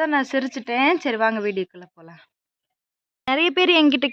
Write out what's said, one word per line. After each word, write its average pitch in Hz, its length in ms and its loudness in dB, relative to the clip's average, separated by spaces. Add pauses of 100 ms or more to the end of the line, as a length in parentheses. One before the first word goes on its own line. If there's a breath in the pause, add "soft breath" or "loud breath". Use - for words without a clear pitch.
தான் 302 140 -2
நான் 262 180 -2
சிரிச்சிட்டேன். 262 720 -2
சரி, 226 200 -2
வாங்க 220 220 -2
வீடியோக்குள்ள 185 380 -8 (120)
போலாம். 165 220 -20 (1080)
நிறைய 311 220 0 (100)
பேர் 359 180 4
என்கிட்ட 294 360 4